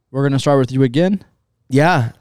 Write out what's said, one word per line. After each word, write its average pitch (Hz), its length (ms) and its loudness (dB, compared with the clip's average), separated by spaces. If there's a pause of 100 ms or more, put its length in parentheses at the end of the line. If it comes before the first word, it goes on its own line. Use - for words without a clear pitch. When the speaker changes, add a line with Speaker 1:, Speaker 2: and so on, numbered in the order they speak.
(100)
Speaker 1:
we're 135 140 -4
gonna 139 160 -2
start 143 180 2
with 127 140 -2
you 135 120 0
again. 170 380 0 (480)
Speaker 2:
Yeah. 143 180 2
Uh, 175 120 2
Speaker 1:
Come 117 100 -4 (100)